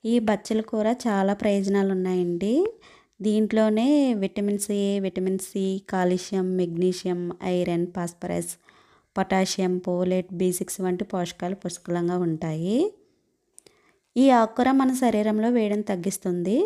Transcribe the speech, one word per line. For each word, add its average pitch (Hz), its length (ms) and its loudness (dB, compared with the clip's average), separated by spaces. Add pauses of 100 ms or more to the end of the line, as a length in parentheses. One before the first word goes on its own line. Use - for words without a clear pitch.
(100)
ఈ - 20 2 (140)
బచ్చల 214 420 0
కూర 214 200 0 (180)
చాలా 196 340 2
ప్రయోజనాలు 196 540 2
ఉన్నాయండి. 185 580 0 (720)
దీంట్లోనే 220 640 2 (320)
విటమిన్ 202 460 -2
సి, 202 120 -2 (260)
విటమిన్ 190 320 -2 (100)
సి, 196 180 -4 (260)
కాల్షియం, 185 560 0 (140)
మెగ్నీషియం, 180 600 0 (340)
ఐరన్, 175 300 0 (120)
ఫాస్ఫరస్, 175 560 -6 (640)
పొటాషియం, 190 560 0 (140)
ఫోలేట్, 180 440 0 (100)
బీ 185 80 2 (100)
సిక్స్ - 260 -8
వంటి 180 260 -2
పోషకాలు 180 540 -6
పుష్కలంగా 175 520 -2 (100)
ఉంటాయి. 165 520 -2 (1400)
ఈ - 20 6 (140)
ఆకుకూర 240 420 2
మన 262 220 2
శరీరంలో 220 560 2
వేడిని 208 320 0
తగ్గిస్తుంది. 185 760 -2